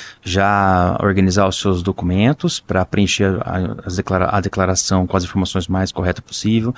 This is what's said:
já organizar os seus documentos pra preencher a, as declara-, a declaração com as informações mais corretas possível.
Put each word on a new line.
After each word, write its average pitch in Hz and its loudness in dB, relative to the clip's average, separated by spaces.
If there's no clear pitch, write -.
já 95 2
organizar 95 2
os 95 -2
seus 92 0
documentos 98 0
pra 92 -2
preencher 98 0
a, 92 -4
as 90 -6
declara-, 92 0
a 101 0
declaração 92 0
com 95 -2
as 90 2
informações 92 -2
mais 92 -2
corretas 90 -4
possível. 113 -2